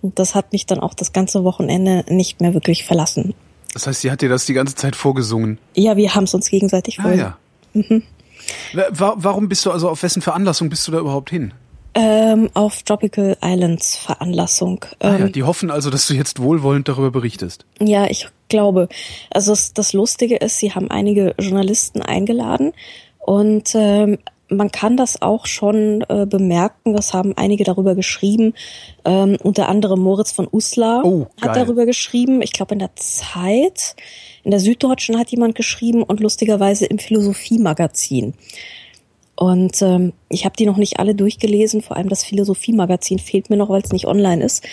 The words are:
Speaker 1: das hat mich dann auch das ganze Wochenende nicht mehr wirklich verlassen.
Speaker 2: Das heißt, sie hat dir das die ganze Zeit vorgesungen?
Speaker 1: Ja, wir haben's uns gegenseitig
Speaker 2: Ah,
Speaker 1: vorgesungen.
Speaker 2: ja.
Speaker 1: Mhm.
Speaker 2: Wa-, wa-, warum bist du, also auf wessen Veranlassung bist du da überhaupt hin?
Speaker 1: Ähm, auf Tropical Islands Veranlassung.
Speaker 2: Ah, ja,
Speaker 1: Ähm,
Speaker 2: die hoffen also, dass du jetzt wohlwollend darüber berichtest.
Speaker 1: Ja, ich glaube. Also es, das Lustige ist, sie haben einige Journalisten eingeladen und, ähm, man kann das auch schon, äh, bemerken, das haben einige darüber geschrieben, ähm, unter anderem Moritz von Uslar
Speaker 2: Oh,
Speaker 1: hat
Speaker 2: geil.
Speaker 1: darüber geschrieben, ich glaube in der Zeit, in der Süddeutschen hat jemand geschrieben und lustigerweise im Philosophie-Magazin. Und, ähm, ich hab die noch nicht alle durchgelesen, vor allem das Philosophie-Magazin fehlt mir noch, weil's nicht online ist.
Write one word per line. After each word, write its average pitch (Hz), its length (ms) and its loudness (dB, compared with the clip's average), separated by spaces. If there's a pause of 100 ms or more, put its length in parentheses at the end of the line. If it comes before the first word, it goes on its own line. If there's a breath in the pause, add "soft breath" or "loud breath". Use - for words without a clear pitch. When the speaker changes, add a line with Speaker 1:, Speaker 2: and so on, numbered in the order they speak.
Speaker 1:
das 190 320 -2
hat - 180 -2
mich 196 140 -2
dann 185 140 -2
auch - 140 -6
das - 180 -8
ganze 190 320 0
Wochenende 180 640 0
nicht 180 320 0
mehr 175 140 2
wirklich 170 300 0
verlassen. 170 500 -2 (400)
Speaker 2:
Das - 120 -10
heißt, 135 140 -4
sie 131 100 -2
hat 123 120 -4
dir 135 60 2
das 127 180 0
die 135 80 0
ganze 135 200 0
Zeit 135 220 -4
vorgesungen? 113 640 0 (180)
Speaker 1:
Ja, 208 200 4
wir 202 180 2
haben's 196 200 2
uns - 140 -2
gegenseitig 190 500 0
Speaker 2:
Ah, 190 40 -8
Speaker 1:
vorgesungen. 180 320 0 (400)
Speaker 2:
ja. 214 80 2
Speaker 1:
Mhm. 226 200 2 (720 loud breath)
Speaker 2:
Wa-, 185 180 0
wa-, 196 280 0
warum 196 300 0
bist - 180 -2
du, - 40 4
also 170 180 0
auf 160 140 -4
wessen 180 200 -2
Veranlassung 170 480 0
bist 165 180 -4
du 160 40 -6
da 165 60 0
überhaupt 139 320 -4
hin? 151 220 -4 (420)
Speaker 1:
Ähm, 220 600 4
auf 208 280 0
Tropical 208 600 0
Islands 175 540 0
Veranlassung. 175 880 -2 (160)
Speaker 2:
Ah, 202 160 2
ja, 190 100 2
Speaker 1:
Ähm, 196 60 -4
Speaker 2:
die 135 100 -2
hoffen 170 280 -2
also, 143 200 -2
dass 139 160 0
du 147 80 0
jetzt 135 260 -4
wohlwollend 139 480 2
darüber 135 220 0
berichtest. 117 540 -6 (160)
Speaker 1:
Ja, 208 260 4
ich - 220 -6 (200)
glaube. 196 400 2 (420 loud breath)
Also 202 220 0
es, - 220 0
das - 180 -2
Lustige 226 440 0
ist, - 220 -2
sie 208 140 -2
haben - 180 -4
einige 202 480 2
Journalisten 196 640 0
eingeladen 233 720 0 (460 loud breath)
und, 208 560 2
ähm, 208 440 2 (320)
man 196 220 0
kann 226 240 2
das 254 240 0
auch 208 240 0
schon, 214 640 0
äh, 202 160 0
bemerken, 196 720 0
das 208 180 -2
haben 190 240 0
einige 202 280 2
darüber 185 300 2
geschrieben, 208 600 0 (500 loud breath)
ähm, 196 380 4
unter - 260 2
anderem 190 320 2
Moritz 196 320 0
von 185 180 -4
Uslar 226 540 0
Speaker 2:
Oh, 180 220 2 (120)
Speaker 1:
hat 233 160 -2
Speaker 2:
geil. 247 120 2
Speaker 1:
darüber 240 180 0
geschrieben, 247 560 0
ich - 140 -6
glaube - 180 -6
in 208 60 -2
der 190 180 -8
Zeit, - 960 -2 (500 loud breath)
in - 60 0
der 202 100 4
Süddeutschen 233 580 2
hat 240 120 -2
jemand 233 240 2
geschrieben 233 480 0
und 214 180 -2
lustigerweise 202 640 2
im 214 120 -2
Philosophie-Magazin. 196 1300 0 (1040 loud breath)
Und, 185 460 2
ähm, 180 320 2 (160)
ich - 160 -4
hab - 100 -4
die 226 100 2
noch 196 120 2
nicht 202 200 0
alle 208 160 0
durchgelesen, 208 680 0
vor - 160 -10
allem 196 100 -4
das 190 160 -2
Philosophie-Magazin 196 920 0
fehlt - 320 -4
mir 208 60 2
noch, 202 120 2
weil's 196 240 0
nicht 190 140 -2
online 190 360 2
ist. - 300 -4